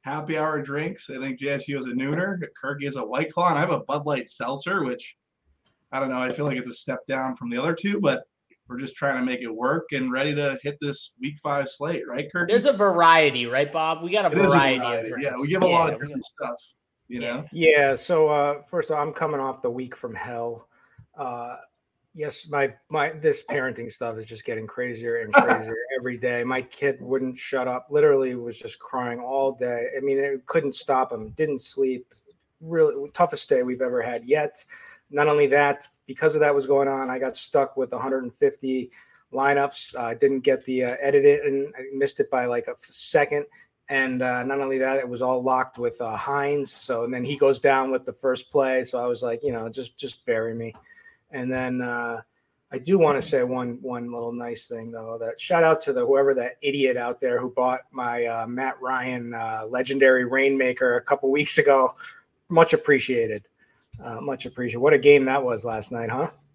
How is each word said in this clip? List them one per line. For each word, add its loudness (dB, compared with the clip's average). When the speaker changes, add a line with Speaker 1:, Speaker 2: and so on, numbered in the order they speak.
Speaker 1:
happy -6
hour -2
drinks. -8
I -12
think -8
J -4
S -4
U -4
has -6
a -8
Nooner. -4
Kirk -8
has -6
a -6
White -4
Claw, 2
and 2
I 2
have 0
a 0
Bud -6
Light -2
Seltzer, -4
which, -8
I -2
don't -2
know, -2
I -2
feel -4
like -2
it's -8
a -10
step -8
down -4
from -10
the -4
other 0
two, -2
but 2
we're -12
just -10
trying 0
to -2
make -4
it -10
work -2
and -2
ready 0
to -2
hit -6
this -6
week -8
five -2
slate, -6
right, -8
Kirk? -2
Speaker 2:
There's 4
a 6
variety, 6
right, 0
Bob? -2
We -4
got 2
a 2
Speaker 1:
It 6
is 6
a 6
Speaker 2:
variety 4
of -4
Speaker 1:
variety. -4
Speaker 2:
drinks. -6
Speaker 1:
Yeah, -4
we -4
give 2
a 6
Speaker 2:
Yeah, 4
Speaker 1:
lot 4
of -8
Speaker 2:
we -8
Speaker 1:
different -10
Speaker 2:
got -8
Speaker 1:
stuff, -10
you -8
know? -6
Speaker 3:
Yeah, 6
so, 2
uh, 0
first -4
of 0
all, 0
I'm -4
coming -4
off -6
the -2
week -10
from -12
hell. -10
Uh, -10
yes, -10
my, 0
my, 0
this 0
parenting -4
stuff -6
is -12
just -16
getting -6
crazier -6
and -6
Speaker 1:
<laughs> 0
Speaker 3:
crazier 2
every -4
day. 0
My -2
kid -2
wouldn't -4
shut -4
up. -6
Literally 4
was -8
just -14
crying -6
all 0
day. -4
I -4
mean, 0
it -2
couldn't -2
stop 0
him. -8
Didn't -2
sleep. -4
Really 0
toughest 0
day 4
we've -2
ever 0
had -6
yet. 0
Not 2
only 6
that, 4
because 0
of 2
that 6
was 2
going 4
on, -2
I -6
got -4
stuck 0
with -4
a -6
hundred -2
and -10
fifty 0
lineups. 0
I -4
didn't 4
get 2
the, 0
uh, -2
edit 4
it, 6
and -2
I -12
missed -2
it 0
by, 0
like, -2
a -8
f-, -12
second. -2
And, 0
uh, -2
not -2
only -2
that, 0
it -4
was -6
all 0
locked 0
with, -4
uh, -4
Hines. -2
So, -4
and -4
then -4
he -4
goes 4
down 4
with -2
the -8
first -2
play. 2
So -4
I -2
was -2
like, -4
you 0
know, -6
"Just, -12
just -12
bury -2
me." -10
And -6
then, -2
uh, -6
I -8
do 2
wanna 6
say 2
one, -4
one -8
little -6
nice -10
thing, -10
though, -10
that -6
shout 4
out 6
to -2
the, 0
whoever 6
that -2
idiot 2
out -4
there 0
who -4
bought 0
my, -4
uh, -4
Matt -6
Ryan, -4
uh, -6
legendary 4
Rainmaker 2
a 0
couple 0
weeks 4
ago. 4
Much 6
appreciated. 0
Uh, -12
much -8
appreciated. -6
What 6
a 6
game 10
that 2
was -2
last -4
night, -4
huh? -2